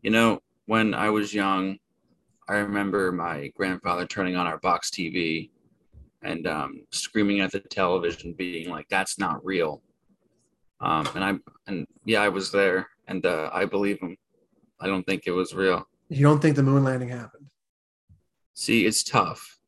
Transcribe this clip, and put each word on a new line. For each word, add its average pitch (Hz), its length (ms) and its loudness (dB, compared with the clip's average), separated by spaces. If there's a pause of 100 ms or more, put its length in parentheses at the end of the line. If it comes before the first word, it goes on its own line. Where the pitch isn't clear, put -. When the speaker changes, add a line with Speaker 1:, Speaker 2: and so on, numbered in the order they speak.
Speaker 1:
You 107 100 0
know, 113 300 4 (240)
when 110 280 2
I 107 160 0
was 104 240 0
young, 95 440 0 (720)
I 101 60 0
remember 101 560 0
my 85 440 -6
grandfather 90 500 -2
turning 92 300 -4
on 90 120 0
our 78 120 -4
box 87 300 0
T 82 200 -6
V 82 420 -4 (720)
and, 85 240 -6
um, 73 420 -6
screaming 101 520 -2
at 95 100 -2
the 98 80 -6
television, 87 720 -2
being 87 360 -8
like, 76 200 -10
"That's 95 300 -2
not 82 260 -4
real." 85 360 -2 (1000)
Um, 78 360 0
and 95 80 -2
I, 98 100 0 (340)
and 90 200 -6 (160)
yeah, 104 180 2
I 104 80 4
was 95 220 -4
there, 98 380 2 (180)
and, 90 180 -6
uh, 80 280 2
I 92 100 0
believe 101 380 -2
him. 90 160 -10 (640)
I 92 60 -4
don't 95 160 -2
think - 240 -2
it 90 40 0
was 90 220 0
real. 92 340 2 (220)
Speaker 2:
You 139 140 2
don't 147 180 8
think 147 160 4
the 139 60 4
moon 135 200 6
landing 127 240 -2
happened? 123 400 -14 (1040)
Speaker 1:
See, 113 320 2
it's - 180 2
tough. - 540 0 (100)